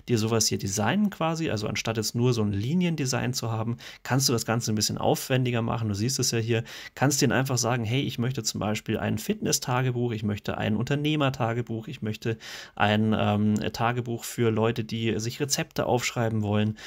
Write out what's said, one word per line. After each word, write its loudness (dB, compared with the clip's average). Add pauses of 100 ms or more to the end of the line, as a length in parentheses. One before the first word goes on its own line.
dir 4
sowas 2
hier 0
designen 0
quasi. -2
Also -2
anstatt -2
jetzt -2
nur 4
so 0
ein 2
Liniendesign 0
zu -4
haben, -2 (260)
kannst 2
du 2
das 2
Ganze 0
ein 2 (100)
bisschen -2
aufwendiger 2
machen. -2
Du 0
siehst 0
es 0
ja 2
hier, 2 (320)
kannst 2
denen 4
einfach 2
sagen, 0
hey, 0
ich -4
möchte -2
zum -4
Beispiel -2
ein 0
Fitness-Tagebuch, -2
ich -4
möchte -4
ein 0
Unternehmertagebuch, -2
ich -10
möchte -4 (400)
ein, 4
ähm, 4 (180)
Tagebuch -2
für 0
Leute, 2
die -2
sich -6
Rezepte -2
aufschreiben 0
wollen. 2 (100)